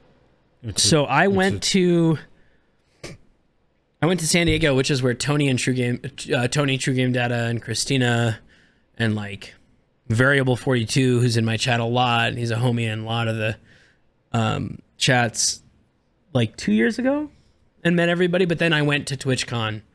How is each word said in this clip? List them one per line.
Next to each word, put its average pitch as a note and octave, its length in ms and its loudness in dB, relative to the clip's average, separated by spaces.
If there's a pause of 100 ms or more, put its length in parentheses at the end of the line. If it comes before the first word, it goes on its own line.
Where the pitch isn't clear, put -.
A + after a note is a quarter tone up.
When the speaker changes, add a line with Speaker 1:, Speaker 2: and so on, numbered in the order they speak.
(600)
Speaker 1:
Which G#2+ 160 -10
is, - 120 2
Speaker 2:
So D3 160 4
I D3 220 2
Speaker 1:
which G3 100 2
Speaker 2:
went G2 280 0
Speaker 1:
is - 60 -2
Speaker 2:
to, E3+ 460 2 (1800)
I - 60 0
went F3+ 140 0
to D#3 60 -4
San E3+ 200 2
Diego, D#3 280 2
which C3+ 140 2
is C3 140 0
where B2 100 2
Tony D3 340 0
and B2+ 120 0
True C3 140 -2
Game, B2 280 -2 (340)
uh, B2 120 0
Tony, C#3 300 0
True C3 160 -2
Game B2+ 180 0
Data, B2 240 -2 (100)
and A#2 160 -4
Christina, A#2+ 800 0 (580)
and, A2 180 0
like, G2+ 380 -10 (540)
Variable C3 500 2
forty-two, B2 640 2
who's A#2+ 160 2
in A2 80 0
my A2+ 100 0
chat A#2 240 0
a A#2 60 -2
lot, A#2+ 440 0
and A2+ 80 -6
he's A#2 140 -4
a A2 40 -2
homie A#2 360 0
in A2 80 -6
a A2 60 -10
lot A2+ 240 -2
of A2+ 80 -2
the, A2 180 -2 (800)
um, G#2+ 460 -2 (180)
chats, - 640 0 (720)
like, A#2 240 -2
two - 160 -2
years A3 260 0
ago, C#4+ 300 -2 (540)
and F3 120 2
met E3+ 140 2
everybody. F3+ 360 2
But E3+ 140 -2
then E3+ 140 2
I D3+ 80 2
went D3 260 0
to C#3 80 -6
TwitchCon, A#2 680 -4 (120)